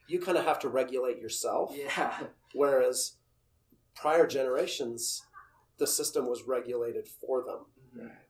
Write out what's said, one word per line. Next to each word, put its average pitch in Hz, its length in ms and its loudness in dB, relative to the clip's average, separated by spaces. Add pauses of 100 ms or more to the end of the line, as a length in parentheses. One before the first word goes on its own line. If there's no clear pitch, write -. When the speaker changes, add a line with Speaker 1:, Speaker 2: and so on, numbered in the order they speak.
Speaker 1:
you 175 120 -2
kinda 175 220 2
have 156 160 2
to 139 100 -4
regulate 127 520 0
yourself. 110 560 -2
Speaker 2:
Yeah. 143 420 -4 (180)
<laughs> - 180 -20
Speaker 1:
Whereas 131 580 4 (840)
prior 156 320 6
generations, 131 960 -2 (560)
the 143 80 2
system 143 400 0
was 123 160 -2
regulated 120 680 -2
for 127 360 -2
them. - 220 -10 (300)
Speaker 2:
Mm-hmm. - 100 -14
Speaker 3:
Right. - 100 -18 (140)